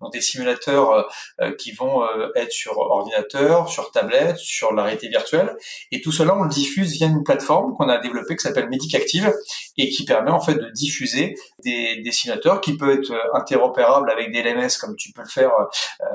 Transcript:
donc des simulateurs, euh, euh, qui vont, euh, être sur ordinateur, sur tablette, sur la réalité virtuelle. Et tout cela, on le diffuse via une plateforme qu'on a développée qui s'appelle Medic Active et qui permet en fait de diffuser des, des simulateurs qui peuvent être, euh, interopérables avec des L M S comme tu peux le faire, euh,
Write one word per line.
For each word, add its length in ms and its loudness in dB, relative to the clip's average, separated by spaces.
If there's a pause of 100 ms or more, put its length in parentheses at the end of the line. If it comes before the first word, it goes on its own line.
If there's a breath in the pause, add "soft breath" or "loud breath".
donc 120 -12
des 80 -6
simulateurs, 680 2
euh, 120 6 (380 loud breath)
euh, 140 -2
qui 160 -12
vont, 320 0
euh, 320 -2
être 160 -2
sur 260 -6
ordinateur, 920 2
sur 200 -6
tablette, 480 2
sur 340 -2
la 120 2
réalité 240 -4
virtuelle. 500 0 (340 loud breath)
Et 100 -6
tout 100 -4
cela, 260 4
on 60 2
le 60 0
diffuse 440 0
via 140 2
une 160 4
plateforme 520 2
qu'on 140 0
a 80 2
développée 380 -4
qui 80 -6
s'appelle 260 -2
Medic 260 -6
Active 360 2 (460 loud breath)
et 120 0
qui 140 -4
permet 280 2
en 100 4
fait 140 0
de 160 -6
diffuser 640 -4 (280 loud breath)
des, 380 -4
des 100 -6
simulateurs 500 0
qui 160 -2
peuvent 120 0
être, 220 2
euh, 80 -2 (160)
interopérables 760 4
avec 220 -2
des 80 -2
L 80 0
M 120 0
S 180 0
comme 180 -8
tu 160 -12
peux 100 -18
le 80 -16
faire, 220 2
euh, 640 -2